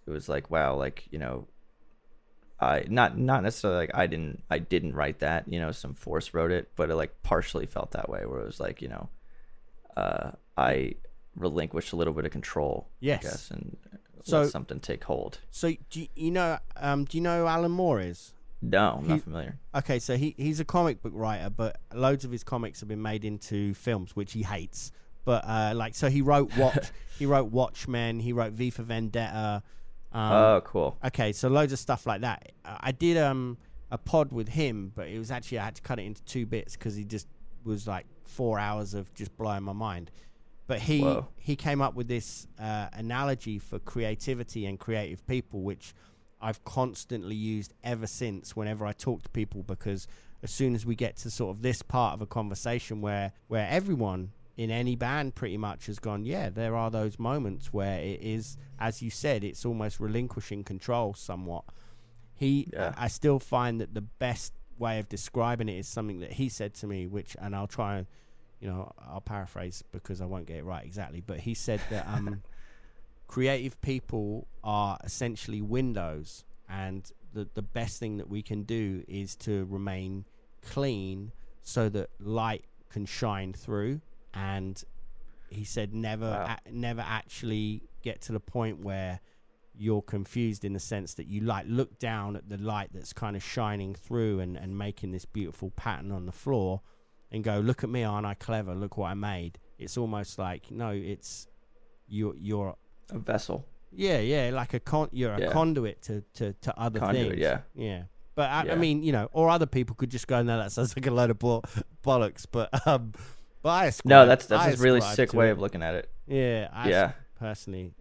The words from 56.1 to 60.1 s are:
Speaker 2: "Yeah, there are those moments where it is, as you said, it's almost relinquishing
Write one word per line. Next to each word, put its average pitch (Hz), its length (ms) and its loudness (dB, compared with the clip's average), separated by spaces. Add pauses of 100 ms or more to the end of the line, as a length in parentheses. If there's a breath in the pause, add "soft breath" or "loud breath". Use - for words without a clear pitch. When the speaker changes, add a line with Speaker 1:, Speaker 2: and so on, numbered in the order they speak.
Speaker 2:
"Yeah, 135 260 -2
there 113 260 -2
are 113 140 0
those 107 280 -2
moments 117 540 -2
where 98 280 0
it 92 220 -6
is, 110 340 -4 (220 loud breath)
as 113 240 -2
you 117 80 -4
said, 123 320 0
it's - 240 -6
almost 110 340 -2
relinquishing 107 640 -2